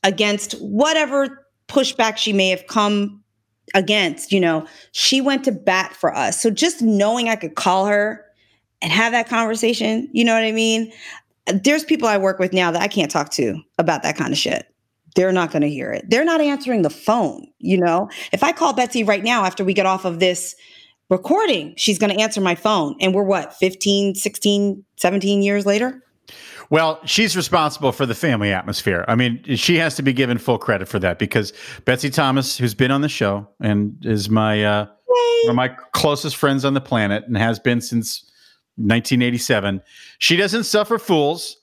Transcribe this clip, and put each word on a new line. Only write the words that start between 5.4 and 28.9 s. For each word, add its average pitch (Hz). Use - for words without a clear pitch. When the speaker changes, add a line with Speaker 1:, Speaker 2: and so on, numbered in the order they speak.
Speaker 1:
to 262
bat 185
for -
us. 127
So 233
just 302
knowing 226
I 220
could 165
call 190
her 208
and 180
have 226
that 233
conversation, 226
you 233
know 233
what 226
I 220
mean? 220
There's 285
people 240
I 208
work 190
with 185
now 180
that 170
I 202
can't 196
talk 147
to 117
about 160
that 156
kind 143
of 143
shit. -
They're 185
not 180
gonna 147
hear 135
it. -
They're 247
not 330
answering 277
the 156
phone, 202
you 185
know? 180
If 196
I -
call 320
Betsy 240
right 202
now 226
after 185
we 190
get 190
off 190
of 170
this 180
recording, 190
she's 202
gonna 202
answer 214
my 180
phone. 175
And 190
we're 202
what, 190
fifteen, 196
sixteen, 202
seventeen 196
years 202
later? 226
Speaker 2:
Well, 156
she's 190
responsible 151
for 135
the 117
family 107
atmosphere. 92